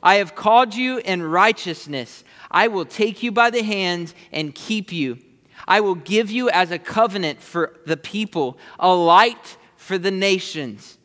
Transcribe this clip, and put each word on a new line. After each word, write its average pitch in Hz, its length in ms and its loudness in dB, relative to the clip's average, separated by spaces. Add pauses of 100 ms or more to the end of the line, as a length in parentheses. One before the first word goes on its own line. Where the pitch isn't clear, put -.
I 185 140 6
have 196 180 -2
called 226 400 4
you 254 240 -4
in 180 240 -4
righteousness. 160 1000 -2 (280)
I 208 180 2
will 196 160 -4
take 214 380 -4
you 240 100 -4
by 233 160 4
the 233 140 -2
hand 180 500 -4 (180)
and 151 240 -8
keep 214 380 -8
you. 135 240 -4 (520)
I 202 120 4
will 196 140 0
give 196 360 0
you 240 200 -2
as 175 220 2
a 175 60 -6
covenant 190 640 -2
for - 460 -6
the 156 120 -2
people, 160 600 -6 (200)
a 185 140 4
light 180 640 4 (180)
for 190 220 -8
the 185 120 -2
nations. 185 960 -4